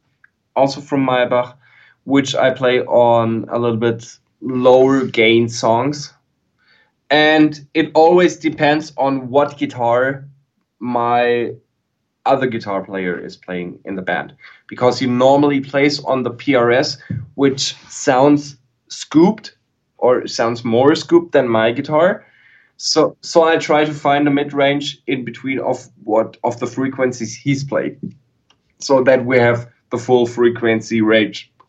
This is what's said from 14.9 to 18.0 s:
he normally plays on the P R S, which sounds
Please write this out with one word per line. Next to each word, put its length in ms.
he 80
normally 520
plays 440
on 180
the 80
P 240
R 160
S, 260
which 400
sounds 680